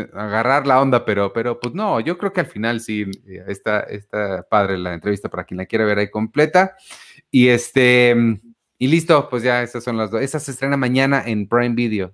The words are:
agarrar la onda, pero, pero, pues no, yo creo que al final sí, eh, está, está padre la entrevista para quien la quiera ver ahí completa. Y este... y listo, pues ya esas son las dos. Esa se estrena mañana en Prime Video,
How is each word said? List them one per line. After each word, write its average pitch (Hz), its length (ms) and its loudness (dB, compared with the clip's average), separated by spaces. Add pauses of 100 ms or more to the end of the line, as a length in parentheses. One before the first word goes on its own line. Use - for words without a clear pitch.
(140)
agarrar 117 540 0
la 135 140 4
onda, 127 240 2
pero, 101 280 0
pero, 117 260 -4
pues 120 160 -6
no, 185 240 -2
yo 160 180 -4
creo - 160 -6
que - 80 -4
al 123 60 -4
final 113 340 -4
sí, 107 220 -6 (240)
eh, 92 200 -16
está, 101 340 -2
está 101 680 -8
padre 98 300 2
la 90 160 -6
entrevista 101 340 -4
para 87 140 -10
quien 92 160 -10
la 92 80 -8
quiera 110 180 0
ver 104 140 0
ahí 104 100 -2
completa. 151 680 2 (540)
Y 127 200 6
este... 123 680 4 (600)
y 127 100 0
listo, 160 420 2
pues 120 140 -2
ya 123 200 2
esas 120 200 -8
son 117 140 -4
las 110 140 -2
dos. 110 100 -2
Esa 139 180 -4
se - 120 -10
estrena 139 260 -2
mañana 135 480 2
en 107 220 -2
Prime 120 280 0
Video, 107 380 -2